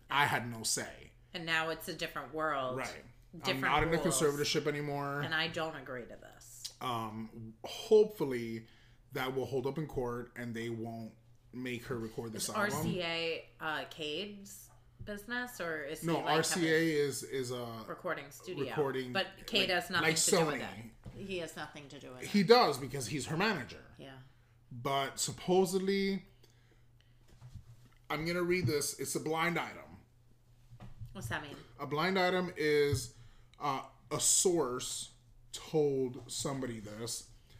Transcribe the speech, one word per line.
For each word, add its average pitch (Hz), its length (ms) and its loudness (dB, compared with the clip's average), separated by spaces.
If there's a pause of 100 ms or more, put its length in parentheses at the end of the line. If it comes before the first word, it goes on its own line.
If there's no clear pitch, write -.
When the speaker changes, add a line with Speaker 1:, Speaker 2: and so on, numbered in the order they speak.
Speaker 1:
I 143 160 6
had 120 260 2
no 113 120 -8
say." - 480 -4 (220)
Speaker 2:
And 175 120 -6
now 160 240 2
it's 160 180 -6
a 165 60 -4
different 156 400 -6
world. 143 440 0
Speaker 1:
Right. 123 100 -2 (560)
Speaker 2:
Different 135 220 0
Speaker 1:
"I'm - 60 2
not 151 120 6
in 160 80 2
the 165 80 6
Speaker 2:
rules. 160 220 2
Speaker 1:
conservatorship 147 460 2
anymore." 143 540 -2
Speaker 2:
And 151 120 -2
I 160 140 2
don't 160 280 -4
agree 127 280 -8
to 104 40 -14 (140)
this. - 420 -18 (180)
Speaker 1:
Um, 113 720 -4 (100)
hopefully 127 1040 4 (480)
that 131 200 -2
will 131 120 -2
hold 127 220 -2
up 135 100 -2
in 156 100 -4
court 120 480 -4
and 120 180 -8
they 113 160 -4
won't 113 420 -6 (420)
make 123 320 -6
her 127 120 -4
record 113 360 -6
this 101 160 -6
Speaker 2:
Is - 0 -
Speaker 1:
album. 208 140 0
Speaker 2:
R 202 200 0
C 170 180 0
A, 165 440 -2 (160)
uh, 156 280 -2
Cade's 196 800 -8 (360)
business, 233 560 -6
or 160 220 -4
is 151 180 -8
he, 160 60 -2
Speaker 1:
No, 165 80 4
Speaker 2:
like, 139 100 -2 (120)
Speaker 1:
R 160 60 4
C 160 240 2
A 160 40 4
Speaker 2:
have 160 100 6
a 151 260 4
Speaker 1:
is, 123 160 -2
is 123 280 -4
a 123 140 -4 (220)
Speaker 2:
recording 156 420 -4
studio? 143 360 -6
Speaker 1:
recording, 131 480 0
Speaker 2:
But 190 140 0 (180)
Cade 190 240 2
Speaker 1:
like, - 0 -
Speaker 2:
has 180 200 2
nothing 170 180 2
Speaker 1:
like 160 100 4
Speaker 2:
to - 140 4
do 170 140 8
with 147 100 0
Speaker 1:
Sony. 123 60 -4
Speaker 2:
it. 110 640 -12
He 190 100 -4
has 160 180 -8
nothing 151 340 -10
to 143 100 -14
do 139 120 -14
with 127 160 -12
Speaker 1:
He 202 140 4
Speaker 2:
it. 170 60 4
Speaker 1:
does 208 300 10
because 131 300 -6
he's 143 200 -2
her 160 100 -2
manager. 180 440 0 (160)
Speaker 2:
Yeah. 139 120 -14 (640)
Speaker 1:
But 135 480 -2
supposedly, 190 1040 2 (1900)
I'm 151 160 -2
gonna 175 180 0
read 175 240 2
this. 147 320 0
It's 135 160 -4
a - 40 -2
blind 160 380 2
item. 107 220 -4 (1300)
Speaker 2:
What's 190 140 -8
that 156 140 -4
mean? 143 140 -10 (240)
Speaker 1:
A 143 80 -6
blind 170 320 2
item 180 380 4
is, 147 560 4 (480)
uh, 135 200 0 (300)
a 143 80 0
source - 920 2 (420)
told 135 760 2
somebody 131 520 -4
this, 107 420 -6 (360)